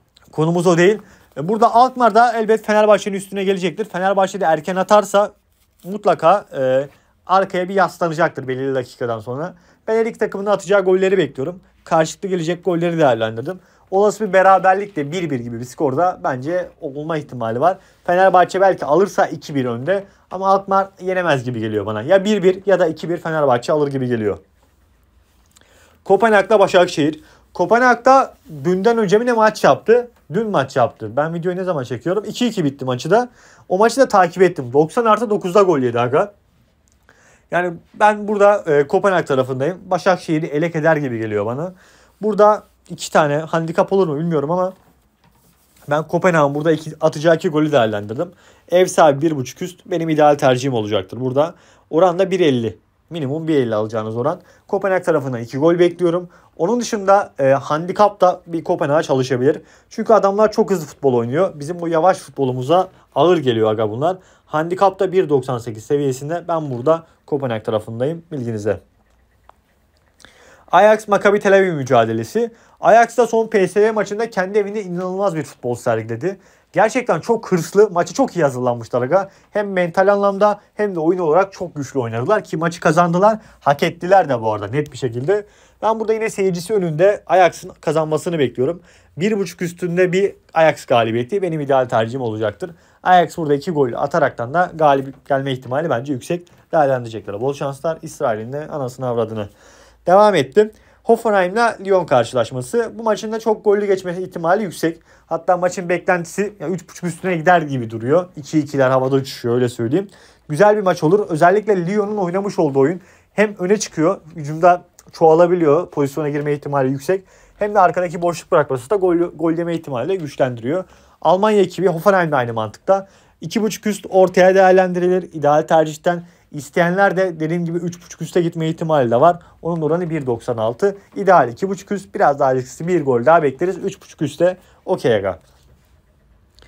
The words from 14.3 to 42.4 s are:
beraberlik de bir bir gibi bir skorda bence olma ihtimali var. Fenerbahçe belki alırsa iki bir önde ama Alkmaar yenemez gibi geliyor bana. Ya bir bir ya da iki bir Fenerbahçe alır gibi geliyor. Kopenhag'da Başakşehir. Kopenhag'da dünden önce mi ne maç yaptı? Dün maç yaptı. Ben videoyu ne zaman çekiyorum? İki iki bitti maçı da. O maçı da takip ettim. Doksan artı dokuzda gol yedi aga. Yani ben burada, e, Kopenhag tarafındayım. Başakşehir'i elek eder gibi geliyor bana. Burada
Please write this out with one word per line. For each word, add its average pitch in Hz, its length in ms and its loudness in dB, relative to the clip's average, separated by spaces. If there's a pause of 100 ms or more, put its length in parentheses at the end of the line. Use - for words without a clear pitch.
beraberlik 190 640 4
de 143 160 -6
bir 175 180 -6
bir 135 100 -4
gibi 117 200 -10
bir 123 60 -10
skorda 160 580 -2
bence 160 460 -6 (120)
olma 151 360 -8
ihtimali 123 420 -6
var. 180 180 0 (260)
Fenerbahçe 180 580 4
belki 185 240 2
alırsa 180 400 0
iki 156 300 -12
bir 131 100 -2
önde 135 380 -4 (280)
ama 190 160 -4
Alkmaar 196 400 0 (140)
yenemez 180 420 -2
gibi 120 160 -6
geliyor 107 260 -4
bana. 107 160 -6
Ya 185 240 2
bir 208 180 0
bir 185 220 0
ya 190 140 2
da 175 80 2
iki 160 220 -8
bir 170 80 -4
Fenerbahçe 156 560 0
alır 147 140 0
gibi 139 200 -4
geliyor. 107 300 -2 (1700)
Kopenhag'da 202 560 4
Başakşehir. 175 640 2 (300)
Kopenhag'da 240 800 4 (300)
dünden 190 340 2
önce 208 200 2
mi 233 80 0
ne 247 80 0
maç 220 300 2
yaptı? 220 480 2 (220)
Dün 220 140 -2
maç 156 280 -2
yaptı. 110 400 -2
Ben 156 180 -2
videoyu 175 240 -6
ne 185 60 -6
zaman 170 200 -4
çekiyorum? 165 440 -6
İki 220 200 -4
iki 196 160 -4
bitti 135 220 -4
maçı 127 260 -4
da. 247 180 2 (400)
O 180 80 0
maçı 220 240 2
da 262 60 4
takip 185 360 2
ettim. 143 300 0
Doksan 160 320 2
artı 214 240 2
dokuzda 190 320 2
gol 175 180 2
yedi 120 200 -2
aga. 139 340 0 (1160)
Yani 175 220 -2 (200)
ben 208 340 2
burada, 202 400 4
e, 147 200 4
Kopenhag 185 400 0
tarafındayım. 131 580 -2
Başakşehir'i 175 600 -2
elek 160 300 -4
eder 160 200 2
gibi 131 240 -4
geliyor 104 260 -2
bana. 143 280 -6 (480)
Burada 208 420 2 (260)